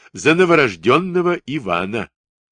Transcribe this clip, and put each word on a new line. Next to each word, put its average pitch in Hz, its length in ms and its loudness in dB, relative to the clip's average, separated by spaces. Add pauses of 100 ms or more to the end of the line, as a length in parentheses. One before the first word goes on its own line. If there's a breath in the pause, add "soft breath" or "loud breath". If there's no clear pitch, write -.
(140 soft breath)
За 131 220 0
новорожденного 170 1000 2 (100)
Ивана!» 98 640 -6 (420)